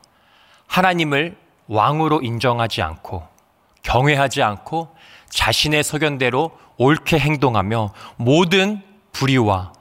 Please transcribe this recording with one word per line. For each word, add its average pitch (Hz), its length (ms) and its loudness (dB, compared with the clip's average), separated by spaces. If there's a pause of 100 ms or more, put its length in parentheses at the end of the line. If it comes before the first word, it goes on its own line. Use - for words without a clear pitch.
(680)
하나님을 165 680 0 (300)
왕으로 147 560 0
인정하지 117 580 -2
않고, 82 480 -8 (540)
경외하지 139 600 0
않고, 139 540 -6 (320)
자신의 151 540 0
소견대로 143 760 -2 (200)
옳게 151 400 2
행동하며 117 720 0 (240)
모든 190 640 2 (320)
불의와 107 680 0